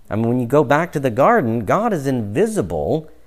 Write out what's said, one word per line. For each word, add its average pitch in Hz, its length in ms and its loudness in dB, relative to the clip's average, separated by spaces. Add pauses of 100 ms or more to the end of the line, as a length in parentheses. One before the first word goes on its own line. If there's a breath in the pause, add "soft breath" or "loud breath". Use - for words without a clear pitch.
I - 60 -4
mean, 113 120 0
when 120 120 0
you 123 60 -2
go 139 180 4
back 147 300 0
to 151 80 -2
the 135 80 0
garden, 123 560 2
God 208 260 0
is 143 160 -2
invisible. 127 1000 -2 (180 soft breath)